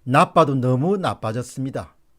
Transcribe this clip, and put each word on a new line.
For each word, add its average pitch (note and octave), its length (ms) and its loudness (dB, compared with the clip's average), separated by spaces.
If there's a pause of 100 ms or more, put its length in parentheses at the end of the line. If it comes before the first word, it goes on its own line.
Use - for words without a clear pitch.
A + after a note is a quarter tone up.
"나빠도 D3 520 2
너무 B2+ 400 0
나빠졌습니다. A#2+ 1000 -6 (240)